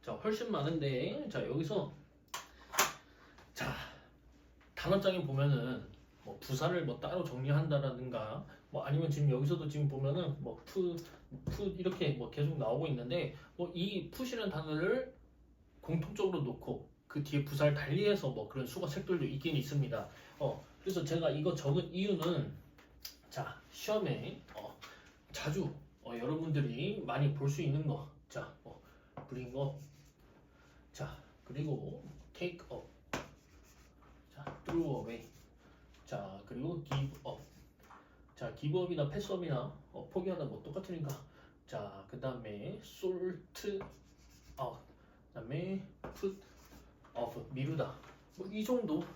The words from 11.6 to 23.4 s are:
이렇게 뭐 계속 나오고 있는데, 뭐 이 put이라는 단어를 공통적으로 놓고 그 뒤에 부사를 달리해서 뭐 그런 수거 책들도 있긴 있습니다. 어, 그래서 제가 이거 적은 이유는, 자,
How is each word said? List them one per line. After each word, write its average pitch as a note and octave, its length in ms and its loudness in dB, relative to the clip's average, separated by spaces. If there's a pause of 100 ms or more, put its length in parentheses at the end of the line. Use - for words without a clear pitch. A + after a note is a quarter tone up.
이렇게 F3 320 2
뭐 A#2+ 180 -2
계속 C#3+ 280 2
나오고 B2 300 2
있는데, B2+ 480 0 (200)
뭐 E3+ 160 -2
이 F#3+ 380 0
put이라는 A#3 400 -2
단어를 D#3 640 2 (680)
공통적으로 E3 600 2
놓고 - 460 -4 (180)
그 D3 160 -2
뒤에 C#3+ 220 2
부사를 D3 300 6
달리해서 G3 560 4
뭐 - 180 -4
그런 C3 180 -4
수거 F3+ 220 -2
책들도 F3 360 2
있긴 D3 320 0
있습니다. A#2+ 520 0 (320)
어, - 240 0 (180)
그래서 F3 220 0
제가 D#3+ 260 4
이거 D3+ 240 2
적은 D#3 400 2
이유는, F3 580 2 (760)
자, - 300 -6 (100)